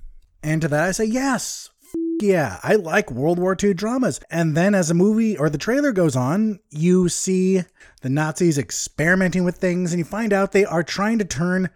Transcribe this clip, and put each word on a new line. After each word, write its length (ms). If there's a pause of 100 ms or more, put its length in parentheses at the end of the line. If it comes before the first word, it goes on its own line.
(420)
and 200
to 60
that 200
I 40
say, 120
yes, 680 (120)
f-, 180 (220)
yeah, 400
I 140
like 340
World 280
War 160
Two 200
dramas. 460 (100)
And 260
then 180
as 140
the 60
movie 420
or 140
the 80
trailer 340
goes 240
on, 440 (100)
you 380
see 540 (400)
the 60
Nazis 480
experimenting 880
with 120
things, 360
and 60
you 80
find 260
out 200
they 120
are 180
trying 360
to 60
turn 520